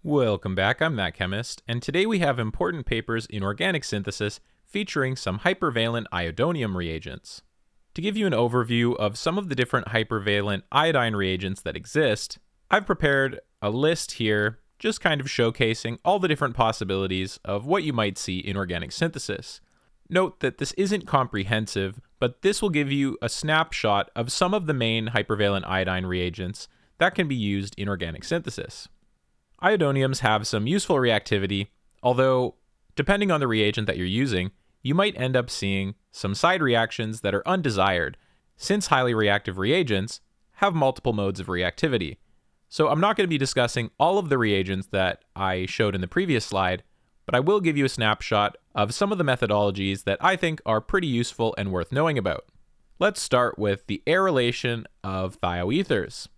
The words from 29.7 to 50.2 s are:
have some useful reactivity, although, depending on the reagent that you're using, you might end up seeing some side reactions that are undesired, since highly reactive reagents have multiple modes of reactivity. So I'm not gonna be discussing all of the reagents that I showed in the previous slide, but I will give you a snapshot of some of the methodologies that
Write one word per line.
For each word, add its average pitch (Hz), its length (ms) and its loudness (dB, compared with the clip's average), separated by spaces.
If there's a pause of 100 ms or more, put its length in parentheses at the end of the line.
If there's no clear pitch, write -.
have 107 260 2
some 107 200 -2
useful 180 300 2
reactivity, 101 720 0 (340)
although, 127 540 2 (400)
depending 202 340 2
on 156 80 2
the 139 80 0
reagent 107 400 2
that 95 100 -2
you're 90 100 -2
using, 98 440 0 (320)
you 135 120 -2
might 196 220 2
end 127 200 -2
up 123 120 2
seeing 98 460 -2 (160)
some 98 240 -4
side 175 260 2
reactions 113 600 0
that 98 140 0
are - 120 -2
undesired, 98 720 2 (400)
since 202 320 -2
highly 127 260 4
reactive 104 440 2
reagents 110 600 0 (340)
have 202 200 2
multiple 135 380 0
modes 101 260 -2
of 92 80 -8
reactivity. 90 720 -2 (520)
So 156 200 2
I'm 151 120 2
not 208 160 2
gonna 190 120 2
be 151 100 0
discussing 123 520 0 (100)
all 180 180 4
of 175 100 -2
the 135 100 2
reagents 98 500 0
that 92 360 -2 (120)
I 92 300 -2
showed 104 280 0
in 92 60 -2
the 90 80 -4
previous 170 360 0
slide, 92 380 -2 (420)
but - 120 -2
I 127 40 4
will 196 200 4
give 160 160 2
you 139 80 4
a 127 40 2
snapshot 107 680 2 (180)
of 104 200 2
some 202 180 0
of 196 60 0
the 170 60 2
methodologies 101 800 2
that 98 160 0